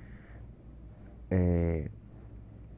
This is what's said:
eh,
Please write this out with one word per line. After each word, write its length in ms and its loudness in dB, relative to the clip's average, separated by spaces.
eh, 600 6